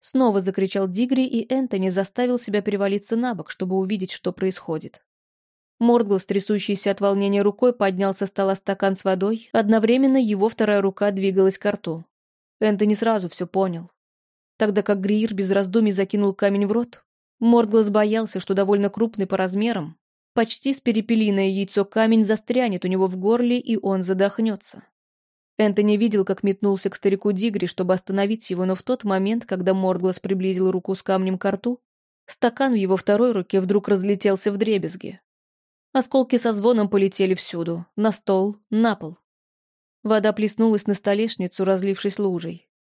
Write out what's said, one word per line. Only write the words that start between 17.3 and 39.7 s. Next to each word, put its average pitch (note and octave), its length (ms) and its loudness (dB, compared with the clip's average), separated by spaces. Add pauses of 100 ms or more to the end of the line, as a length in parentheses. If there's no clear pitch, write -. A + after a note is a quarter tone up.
Мордглас A3+ 500 4
боялся, G#3+ 500 0
что G3 140 -4
довольно G3 380 2
крупный G#3+ 340 -2
по F#3 120 -4
размерам, F#3 600 -2 (360)
почти A#3 400 -2
с C4+ 80 -8
перепелиное G#3+ 680 2
яйцо G3 360 -2
камень A3 400 2
застрянет G#3+ 640 -2
у - 20 -2
него F#3+ 200 0
в F#3 100 -6
горле, A#3+ 420 2
и - 160 -2
он F#3+ 280 -2
задохнётся. G3 800 -2 (760)
Энтони G#3 380 4
видел, G#3 300 2
как F#3+ 180 -4
метнулся G3 460 0
к - 60 -16
старику G3 360 0
Дигри, G3+ 340 -2
чтобы F3+ 280 -2
остановить G3+ 560 -2
его, F#3 160 -4
но F#3 100 0
в F#3 80 -16
тот B3+ 220 -4
момент, G3+ 400 0
когда F#3 280 0
Мордглас F#3 460 0
приблизил F#3 500 -2
руку F#3 260 -4
с - 80 -14
камнем F#3+ 340 -2
ко G3 140 -2
рту, A#3+ 280 -4 (460)
стакан B3 480 0
в - 20 2
его F#3+ 220 2
второй G#3 340 2
руке F#3+ 300 -2
вдруг G3 260 0
разлетелся G3 640 0
вдребезги. F#3+ 720 -4 (720)
Осколки C4 440 2
со A#3 140 0
звоном G#3 380 2
полетели G3 460 2
всюду, E3+ 500 -8 (100)
на G#3+ 160 0
стол, G3+ 460 -2 (120)
на A3 280 2
пол. E3 200 -14 (840)